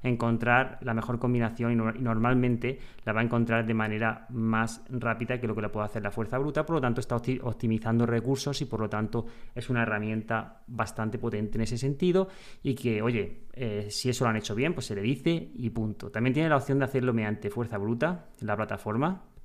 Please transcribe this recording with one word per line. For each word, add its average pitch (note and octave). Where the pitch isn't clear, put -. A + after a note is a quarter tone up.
encontrar A#2+
la B2
mejor A#2
combinación A#2
y -
no-, A2+
y A2
normalmente B2
la A2+
va A2
a -
encontrar A#2
de A2+
manera A2
más A2+
rápida A#2
que A2+
lo A2
que G#2+
la G#2
puede G#2+
hacer G#2+
la G2+
fuerza A#2+
bruta. D3
Por E3
lo D3
tanto, A#2+
está A#2+
opti-, C3
optimizando A#2
recursos B2+
y, C3+
por A#2
lo G#2+
tanto, G#2+
es A#2+
una A#2+
herramienta A2
bastante A2
potente A2
en A2+
ese A2+
sentido E3+
y C3
que, A2
oye, A2+
eh, G#2
si B2
eso B2
lo A#2
han A2
hecho A2
bien, C#3+
pues B2
se A2
le G2
dice D#3+
y A#2+
punto. A2
También A#2+
tiene D#3+
la D3
opción C3+
de C#3
hacerlo B2+
mediante G#2+
fuerza A2+
bruta, A#2+
la G#2+
plataforma. G#2+